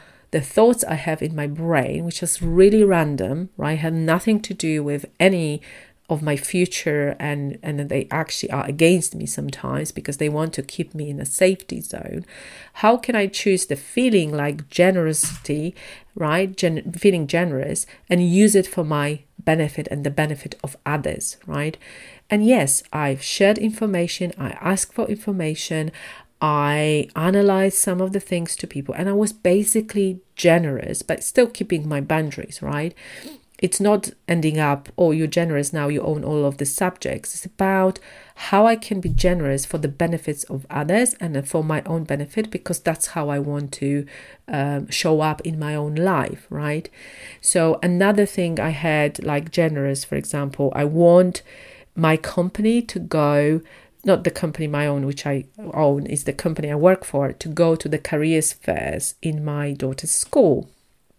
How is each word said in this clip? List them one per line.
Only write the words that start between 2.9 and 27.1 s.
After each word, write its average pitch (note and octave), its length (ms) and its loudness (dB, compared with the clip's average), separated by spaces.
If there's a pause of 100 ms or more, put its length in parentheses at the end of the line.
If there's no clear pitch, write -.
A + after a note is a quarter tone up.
right? D3+ 200 -2
Have D#3+ 160 -2
nothing E3 480 2
to G#3 120 -10
do D#3 280 -2
with C#3+ 240 -4 (140)
any E3 420 2 (480)
of D#3 120 -2
my D3+ 140 -2
future, D3 840 -2
and, C#3+ 440 -4
and C#3+ 260 -4
they - 220 -2
actually - 400 -4
are C#3 140 -2
against E3 480 2
me - 120 -8
sometimes C#3 680 -6
because D3 260 -10
they D3+ 120 -2
want D#3 240 -2
to C#3+ 100 -6
keep - 300 -8
me D3+ 160 -8
in C#3+ 100 -8
a D3+ 60 -8
safety - 540 0
zone. - 460 -10 (500)
How A3+ 220 4
can A#3+ 180 -4
I G3+ 120 2
choose G3 380 0
the C#3+ 120 -4
feeling G#3 540 2
like D3 380 -4
generosity, E3 1040 0 (400)
right? F3 400 0
Gen-, E3+ 380 -2
feeling F3 340 2
generous E3 580 -2 (240)
and F3+ 200 4
use G#3 260 6
it F#3 120 4
for - 160 -4
my D3 400 -2 (140)
benefit D#3+ 520 0
and C#3+ 160 -4
the C#3+ 40 0
benefit D3+ 540 -4
of C#3 220 -12
others, - 600 -4
right? D3+ 320 -6 (520)
And G#3 160 4
yes, G#3+ 380 4 (100)
I've C#3 280 -2
shared G3+ 360 2
information, G3+ 800 -2
I C3+ 140 -6 (100)
ask F#3 320 -2
for A3+ 140 -2
information, D#3+ 840 -4 (500)
I D3+ 760 2